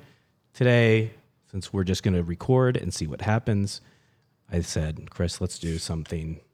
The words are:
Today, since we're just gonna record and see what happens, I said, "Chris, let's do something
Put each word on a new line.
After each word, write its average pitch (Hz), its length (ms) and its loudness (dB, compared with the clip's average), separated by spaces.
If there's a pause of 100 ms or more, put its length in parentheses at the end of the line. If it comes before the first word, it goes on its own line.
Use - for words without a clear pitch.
(540)
Today, 117 580 4 (380)
since 95 220 -8
we're 98 140 0
just 92 180 0
gonna 90 180 4
record 123 540 2
and - 180 -4
see - 140 -4
what - 140 -8
happens, 107 580 0 (720)
I 87 80 0
said, 78 500 -4
"Chris, - 300 -4
let's - 180 -4
do 82 200 -4
something 80 640 -6 (120)